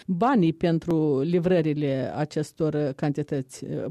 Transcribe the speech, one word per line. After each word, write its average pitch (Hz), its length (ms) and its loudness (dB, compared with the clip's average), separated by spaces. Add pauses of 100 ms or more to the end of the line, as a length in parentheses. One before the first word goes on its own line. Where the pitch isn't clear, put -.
banii 190 460 4
pentru 160 640 0
livrările 156 960 0
acestor, 151 600 -2
e, 147 200 0
cantități, 147 720 -4
e, - 260 -6